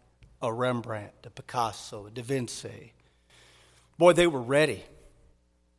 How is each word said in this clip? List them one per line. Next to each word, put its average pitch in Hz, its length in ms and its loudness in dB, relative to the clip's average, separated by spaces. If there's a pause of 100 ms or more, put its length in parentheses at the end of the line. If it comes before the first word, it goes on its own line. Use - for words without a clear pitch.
(420)
a 117 120 -2
Rembrandt, 113 600 -4 (120)
a 120 40 -18
Picasso, 110 800 -8
a 107 40 -20
Da 120 100 -10
Vinci. 120 720 -8 (1040)
Boy, 175 160 8
they 175 140 6
were 139 140 0
ready. 135 420 2 (960)